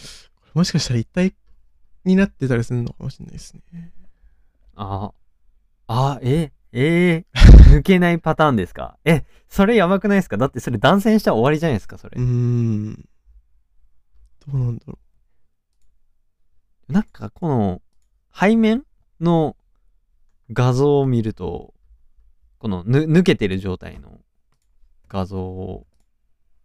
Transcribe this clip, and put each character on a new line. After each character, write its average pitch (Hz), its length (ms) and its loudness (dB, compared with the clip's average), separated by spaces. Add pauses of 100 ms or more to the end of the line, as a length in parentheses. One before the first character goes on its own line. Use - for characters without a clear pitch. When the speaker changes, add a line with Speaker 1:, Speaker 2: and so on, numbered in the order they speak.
(540)
Speaker 1:
も 170 100 -2
し - 80 -6
か 170 60 -2
し - 100 -6
た 123 60 -6
ら 117 60 -4
一 113 40 -6
体 185 300 -4 (680)
に 185 120 0
な 196 80 2
っ 202 60 -4
て - 180 -8
た 127 80 -2
り 117 80 -4
す - 80 -10
る 120 100 -4
の 117 120 -12
か - 100 -16
も 131 60 -10
し - 100 -16
れ - 60 -20
な - 40 -20
い - 40 -20
で - 40 -18
す - 160 -20 (180)
ね。 170 200 -20 (840)
Speaker 2:
あ、 98 360 -10 (760)
あ、 131 360 -2
え、 143 300 -2 (200)
え 165 600 0
ー、 - 460 10
Speaker 1:
<laughs> - 0 -
Speaker 2:
抜 135 40 -4
け 190 180 2
な 175 100 2
い 170 80 0
パ 160 160 -4
タ 156 140 2
ー - 20 0
ン 120 60 0
で 90 100 -2
す - 80 -14
か？ - 300 -16
え、 151 200 2 (240)
そ - 160 0
れ 233 120 2
や 185 100 4
ば 185 140 0
く 214 80 -4
な 202 80 2
い - 20 2
で 185 40 2
す - 60 -10
か？ 107 80 -8
だ 120 100 0
っ - 40 -4
て - 80 -14
そ 135 140 -8
れ 113 60 -4
断 156 220 2
線 214 200 2
し - 20 -6
た - 80 -2
ら 135 60 0
終 113 80 2
わ 143 80 2
り 156 80 -4
じ 165 60 -2
ゃ - 20 -2
な 139 60 -2
い - 20 -2
で - 40 -6
す - 60 -16
か、 - 120 -18
そ - 120 -20
れ。 - 100 -16
Speaker 1:
う - 0 -
ー 123 40 -2
ん。 117 840 -4 (1400)
ど 139 100 -8
う - 0 -
な 120 140 -4
ん 117 60 -12
だ - 100 -20
ろ - 100 -18 (1900)
う。 127 40 -12
Speaker 2:
な 185 80 0
ん - 40 0
か - 260 -18
こ - 160 -12
の 104 340 -4 (540)
背 214 220 0
面 226 280 -2 (360)
の 165 360 -2 (960)
画 123 200 0
像 143 260 0
を 139 80 -2
見 120 160 -2
る 107 100 -6
と、 - 420 -14 (840)
こ - 80 -14
の 92 160 -8
ぬ-、 120 220 0
抜 160 180 2
け 175 140 0
て 107 100 -4
る 95 120 -4
状 92 200 -8
態 85 220 -20
の 80 200 -20 (880)
画 95 180 -8
像 95 200 -10
を 95 400 -14 (800)